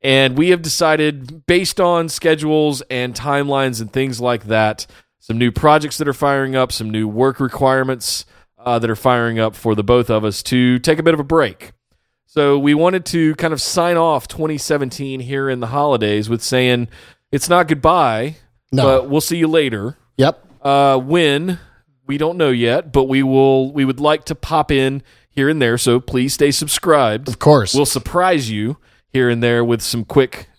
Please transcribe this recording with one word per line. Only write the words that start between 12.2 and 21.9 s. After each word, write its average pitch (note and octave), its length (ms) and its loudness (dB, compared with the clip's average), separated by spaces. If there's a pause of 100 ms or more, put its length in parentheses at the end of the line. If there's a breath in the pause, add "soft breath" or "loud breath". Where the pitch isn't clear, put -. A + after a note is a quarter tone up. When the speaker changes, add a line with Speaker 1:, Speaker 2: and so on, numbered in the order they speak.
Speaker 1:
So C#3+ 320 2
we C#3+ 160 2
wanted F3 320 0
to D#3+ 300 0
kind D#3+ 180 -4
of C3+ 80 -8
sign F3 340 0
off E3 320 0
twenty D#3 300 -6
seventeen C3+ 640 -6
here C3+ 280 -6
in B2+ 120 -4
the A2+ 80 -8
holidays A2 600 0
with A#2 140 -2
saying, B2 460 0 (440 soft breath)
"It's C#3+ 160 -4
not F3 200 2
goodbye, D3+ 680 0 (360)
Speaker 2:
No. C3 100 2
Speaker 1:
but C3 260 4
we'll C#3+ 140 0
see E3+ 160 -4
you D#3+ 100 2
later." C3+ 480 -2 (220)
Speaker 2:
Yep. C#3 260 2 (160)
Speaker 1:
Uh, C#3 380 2
when, D#3+ 600 0 (480 soft breath)